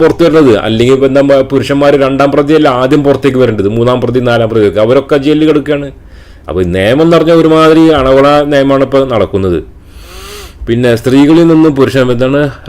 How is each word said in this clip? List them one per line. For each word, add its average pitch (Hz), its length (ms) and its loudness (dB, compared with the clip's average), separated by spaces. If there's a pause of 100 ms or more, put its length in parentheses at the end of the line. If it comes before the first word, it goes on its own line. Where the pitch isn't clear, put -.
പുറത്തു 160 220 0
വരുന്നത്. 151 280 4 (140)
അല്ലെങ്കിൽ 117 300 0
ഇപ്പൊ 135 140 0
എന്താ 139 120 2 (300)
പുരുഷന്മാര് 143 520 0
രണ്ടാം 135 300 -2
പ്രതിയല്ല 147 340 2 (120)
ആദ്യം 139 260 0
പുറത്തേക്ക് 135 360 0
വരേണ്ടത്, 110 340 0
മൂന്നാം 120 260 0
പ്രതി, 123 260 -2
നാലാം 117 240 0
പ്രതി 110 180 0
ഒക്കെ 98 160 -4
അവരൊക്കെ 135 380 -2
ജയിലിൽ 151 260 0
കിടക്കുകയാണ്. 143 380 -4 (600)
അപ്പൊ 76 160 -6
ഈ - 20 -4 (100)
നിയമം 113 300 0
എന്ന് 170 100 2
പറഞ്ഞാൽ 165 240 2
ഒരുമാതിരി 160 440 2 (160)
അണവള 135 260 2 (260)
നിയമമാണ് 135 360 0
ഇപ്പൊ 135 120 0 (140)
നടക്കുന്നത്. 95 440 -2 (1080)
പിന്നെ 120 340 -2
സ്ത്രീകളിൽ 143 520 2
നിന്നും 160 260 2
പുരുഷൻ, 127 380 0
എന്താണ് 131 260 -2 (260)